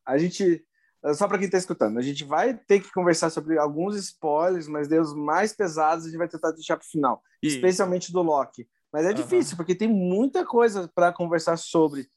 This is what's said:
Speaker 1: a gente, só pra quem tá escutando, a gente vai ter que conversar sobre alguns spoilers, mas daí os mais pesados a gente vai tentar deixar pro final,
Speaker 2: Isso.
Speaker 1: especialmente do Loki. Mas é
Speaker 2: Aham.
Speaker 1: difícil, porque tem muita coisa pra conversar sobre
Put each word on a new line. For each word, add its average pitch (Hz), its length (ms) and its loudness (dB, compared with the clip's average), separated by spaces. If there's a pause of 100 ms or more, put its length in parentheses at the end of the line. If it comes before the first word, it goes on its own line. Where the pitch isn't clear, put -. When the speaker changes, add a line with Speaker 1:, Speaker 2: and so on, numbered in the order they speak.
Speaker 1:
a 131 140 0
gente, 175 460 2 (500)
só 202 140 0
pra 202 100 0
quem 190 100 -2
tá 190 100 0
escutando, 123 400 -2
a 123 40 0
gente 143 220 -6
vai 175 300 0
ter 202 260 2
que 190 100 -14
conversar 175 400 2
sobre 156 280 -2
alguns 151 380 -2
spoilers, 170 720 -2
mas 151 220 -4
daí 160 100 4
os 156 160 0
mais 160 380 0
pesados 165 520 0
a 165 40 -12
gente 160 100 -10
vai 170 100 -2
tentar 160 220 -4
deixar 160 260 -6
pro - 100 -10
final, 135 360 -2 (180)
Speaker 2:
Isso. 147 160 0
Speaker 1:
especialmente 180 560 0
do 180 100 0
Loki. 139 440 -2 (260)
Mas 151 120 0
é 180 60 2
Speaker 2:
Aham. 214 40 0
Speaker 1:
difícil, 311 420 0
porque 170 180 -2
tem 214 140 -2
muita 220 560 0
coisa 208 500 2
pra 175 180 4
conversar 170 440 0
sobre 156 600 0